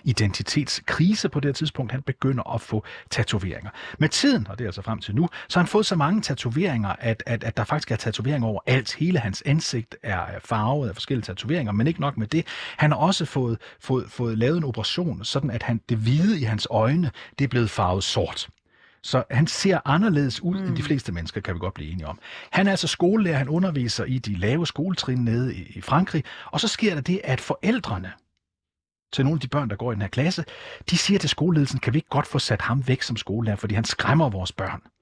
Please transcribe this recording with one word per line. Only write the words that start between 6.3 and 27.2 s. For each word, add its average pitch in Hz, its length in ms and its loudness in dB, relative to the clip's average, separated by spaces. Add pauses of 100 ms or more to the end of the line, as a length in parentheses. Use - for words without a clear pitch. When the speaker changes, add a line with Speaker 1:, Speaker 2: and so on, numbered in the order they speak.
Speaker 1:
at, 113 260 -2
at, 117 180 -2
at - 140 -4
der 113 60 0
faktisk - 280 -2
er - 40 2
tatoveringer 120 520 -2
over 101 180 -2
alt. 127 280 2
Hele 170 260 2
hans 104 260 -4
ansigt 139 580 0
er, 98 160 -2
er 85 240 -6
farvet 120 460 0
af 110 60 -8
forskellige - 300 -4
tatoveringer, 131 460 -2
men 110 160 2
ikke 160 140 -2
nok 139 160 -2
med 107 100 -2
det. 165 180 0 (320)
Han 151 140 6
har - 60 2
også 175 280 2
fået, 120 320 0 (220)
fået, 127 320 0
fået 113 260 -2
lavet 131 200 4
en 170 60 0
operation, 123 600 -2
sådan 143 260 -2
at 113 120 -4
han, 113 260 0
det 120 80 2
hvide 151 420 4
i 131 40 0
hans 107 260 0
øjne, 135 420 4 (280)
det 139 60 4
er 123 40 0
blevet 120 200 4
farvet 92 340 2
sort. - 460 -2 (540)
Så 127 280 2
han 143 160 4
ser 185 380 2
anderledes 147 560 4
ud, 180 140 0
mm. 190 120 -4
end - 80 0
de - 60 -2
Speaker 2:
Mm. 147 40 -2
Speaker 1:
fleste 143 260 0
mennesker, 85 300 -6
kan 98 120 -4
vi 85 60 -4
godt 90 140 -4
blive 78 180 -10
enige 82 160 -6
om. - 120 -10 (320)
Han 190 160 4
er 196 40 4
altså 180 160 0
skolelærer, 180 500 2
han 135 120 0
underviser 147 560 0
i 127 120 0
de 104 180 -4
lave 127 320 0
skoletrin 147 500 -2
nede 120 380 0
i, 90 60 -10 (140)
i 101 60 -10
Frankrig, 156 420 0 (280)
og 147 80 -2
så 226 80 0
sker 202 260 0
der 151 80 -2
det, 180 220 0